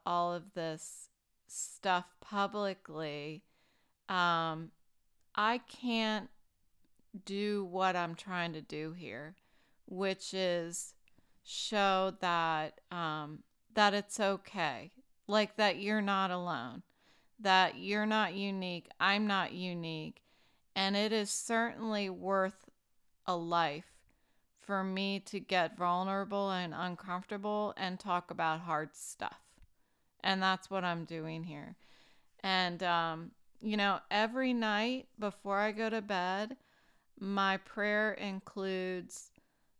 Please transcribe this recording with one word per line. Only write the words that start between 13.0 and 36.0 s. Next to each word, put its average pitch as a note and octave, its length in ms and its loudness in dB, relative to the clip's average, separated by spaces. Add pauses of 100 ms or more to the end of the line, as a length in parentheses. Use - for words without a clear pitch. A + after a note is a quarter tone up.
that G#3 180 6
it's G3+ 260 -2
okay, F3 720 -2 (360)
like, G#3 300 2
that G3+ 200 4
you're G#3 240 0
not G3 300 2
alone, F3 500 -4 (580)
that F#3 380 6
you're G#3 280 0
not G#3+ 280 2
unique, F#3+ 560 -4 (100)
I'm G3+ 280 4
not G3 260 2
unique, E3 680 -6 (520)
and G3 200 2
it G#3 160 2
is G#3+ 180 0
certainly A3+ 800 -2
worth F#3+ 600 0 (560)
a F3+ 100 0
life E3+ 560 0 (680)
for G3 240 -2
me G3 360 0
to G3 200 -8
get E3+ 380 2
vulnerable G3 720 0
and F3+ 260 -2
uncomfortable G3 1000 -4
and F#3 220 -4
talk F3 320 -2
about E3 300 0
hard D#3 340 -2
stuff. - 460 -10 (800)
And F#3+ 180 2
that's F#3+ 280 2
what F#3+ 160 -2
I'm E3+ 180 -2
doing D#3+ 400 -8
here. D3+ 320 -12 (640)
And, F#3 400 2
um, E3+ 500 0 (300)
you G#3+ 140 0
know, G3+ 240 4 (100)
every A#3+ 440 2
night A#3 540 0 (120)
before G3+ 400 -2
I G#3+ 140 2
go A3 160 -2
to A3 120 -2